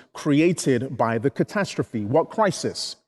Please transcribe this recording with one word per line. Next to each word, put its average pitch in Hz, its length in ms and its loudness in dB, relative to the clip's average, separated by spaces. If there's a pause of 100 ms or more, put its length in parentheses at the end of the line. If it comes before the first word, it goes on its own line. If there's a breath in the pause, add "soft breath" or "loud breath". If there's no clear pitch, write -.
(120 soft breath)
created 143 840 2
by 113 220 0
the 123 120 0
catastrophe." - 720 -4
What 135 260 0
crisis? - 640 -2 (120)